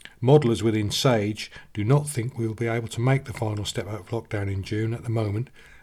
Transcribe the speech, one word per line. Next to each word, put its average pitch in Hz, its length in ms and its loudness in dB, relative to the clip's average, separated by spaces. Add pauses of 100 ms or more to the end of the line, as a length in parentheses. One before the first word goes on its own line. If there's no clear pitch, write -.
(200)
Modellers 120 420 6
within 107 280 2
sage 107 600 0 (240)
do 104 100 -2
not 147 240 4
think 120 300 -6
we 113 80 -2
will 110 80 -4
be 117 140 -2
able 113 200 -2
to - 120 -6
make 135 240 2
the 104 100 -10
final 104 320 -2
step 98 200 -6
out 104 140 -8
of - 80 -18
lockdown 107 420 -4
in 95 120 -4
June 113 320 -2
at - 80 -10
the 117 80 -6
moment, 110 400 -2 (320)